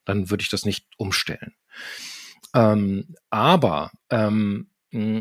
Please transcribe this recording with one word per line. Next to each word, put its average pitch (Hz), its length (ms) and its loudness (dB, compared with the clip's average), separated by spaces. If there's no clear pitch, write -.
Dann 98 240 -2
würde 98 140 -2
ich - 80 -4
das 101 160 -4
nicht 98 180 -4
umstellen. - 560 -4
Ähm, 107 600 4
aber, 110 640 2
ähm, 107 580 0
mh, 110 300 -2